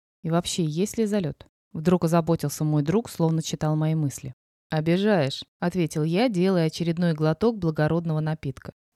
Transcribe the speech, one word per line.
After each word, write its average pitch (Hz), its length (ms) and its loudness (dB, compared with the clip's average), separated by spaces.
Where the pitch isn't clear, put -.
И 165 80 -6
вообще, 170 340 0
есть 160 340 -2
ли 220 80 0
залет?» 196 400 -4
Вдруг 170 320 2
озаботился 160 600 0
мой 151 180 2
друг, 185 260 0
словно 160 340 0
читал 156 340 -2
мои 156 180 0
мысли. 139 400 -4
«Обижаешь», — 165 720 2
ответил 170 420 -2
я, 175 260 2
делая 180 380 2
очередной 170 460 0
глоток 160 460 0
благородного 160 640 0
напитка 156 520 -6